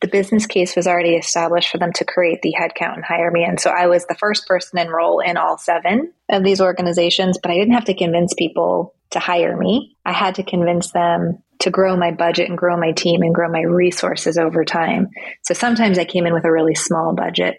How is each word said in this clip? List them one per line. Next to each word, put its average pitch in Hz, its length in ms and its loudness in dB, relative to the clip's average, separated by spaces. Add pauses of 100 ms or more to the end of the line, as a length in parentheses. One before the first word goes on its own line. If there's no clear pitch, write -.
the 202 60 -2
business 202 400 2
case 180 300 0
was 175 100 2
already 175 300 2
established 170 520 0
for - 100 -4
them 175 160 -2
to - 100 -2
create 170 380 0
the 160 140 0
headcount 165 380 -4
and 165 100 -12
hire 170 280 -2
me. 170 100 2
And 175 160 -2
so 175 120 0
I 175 180 2
was 175 180 2
the 170 80 -4
first 208 320 -4
person 180 320 -2
enrolled 165 480 0
in 175 100 -2
all 165 220 0
seven 190 540 -2 (180)
of 190 140 2
these 196 160 4
organizations, 180 840 2
but 175 80 -2
I 175 80 0
didn't 214 160 4
have 240 120 0
to 190 80 0
convince 175 400 0
people 175 600 -2 (160)
to - 80 -4
hire 175 380 0
me. 190 400 -2 (100)
I 180 60 -4
had 190 240 -2
to 190 80 -4
convince 175 480 0
them 170 460 0 (220)
to - 100 0
grow 190 260 2
my 175 140 0
budget 170 380 0
and 175 100 -6
grow 175 180 0
my 165 160 0
team 170 300 2
and 165 120 2
grow 170 140 0
my 165 140 -2
resources 175 720 0
over 165 280 0
time. 170 440 0 (340)
So 175 120 -2
sometimes 226 440 2
I 175 60 0
came 175 220 -2
in 170 80 0
with 160 100 0
a 165 80 2
really 160 220 2
small 165 400 -2
budget. 175 440 -2